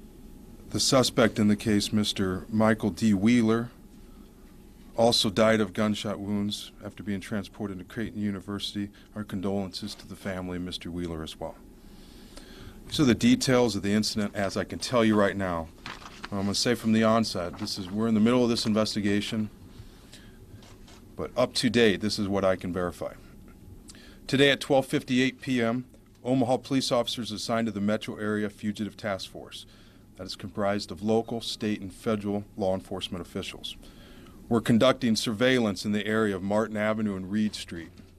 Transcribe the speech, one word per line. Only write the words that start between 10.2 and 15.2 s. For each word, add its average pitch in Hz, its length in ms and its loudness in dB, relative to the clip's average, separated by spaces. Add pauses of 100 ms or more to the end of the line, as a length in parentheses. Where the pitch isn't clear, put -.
of 90 60 -6
Mister 90 280 -10
Wheeler 85 320 -6
as 78 160 -12
well. 80 160 -10 (1300)
These - 120 -4
are 156 40 6
the 120 100 6
details 123 640 2
of 92 60 -4
the 101 100 0
incident 107 420 -2
as 98 220 -4
I 98 80 -2
can 87 140 -10
tell 117 260 0
you 110 100 4
right 101 220 4